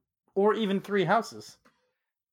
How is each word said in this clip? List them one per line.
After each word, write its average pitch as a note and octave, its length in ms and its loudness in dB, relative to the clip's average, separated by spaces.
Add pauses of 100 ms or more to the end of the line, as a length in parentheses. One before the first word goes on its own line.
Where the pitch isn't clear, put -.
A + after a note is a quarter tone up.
(360)
or G#3 180 4
even G3 260 0
three G3 240 -2
houses. E3+ 540 -2 (760)